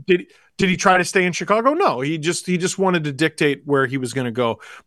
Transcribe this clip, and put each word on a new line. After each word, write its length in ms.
did, 220
did 100
he 80
try 220
to 60
stay 200
in 80
Chicago? 420
No, 260
he 180
just, 280
he 120
just 200
wanted 260
to 80
dictate 540
where 200
he 120
was 160
gonna 180
go. 280